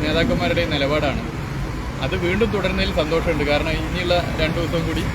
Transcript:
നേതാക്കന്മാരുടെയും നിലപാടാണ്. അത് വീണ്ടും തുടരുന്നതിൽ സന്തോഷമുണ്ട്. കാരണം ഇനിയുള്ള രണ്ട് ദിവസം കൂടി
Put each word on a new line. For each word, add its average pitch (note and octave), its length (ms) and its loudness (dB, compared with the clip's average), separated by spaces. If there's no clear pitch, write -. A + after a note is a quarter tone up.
നേതാക്കന്മാരുടെയും E3+ 640 2
നിലപാടാണ്. C#3+ 540 0
അത് C3+ 120 -2
വീണ്ടും F#3+ 360 2
തുടരുന്നതിൽ F#3 440 0
സന്തോഷമുണ്ട്. D#3+ 480 2
കാരണം D3 260 2
ഇനിയുള്ള F3 480 0
രണ്ട് D#3+ 180 0
ദിവസം E3 280 0
കൂടി D#3+ 280 -2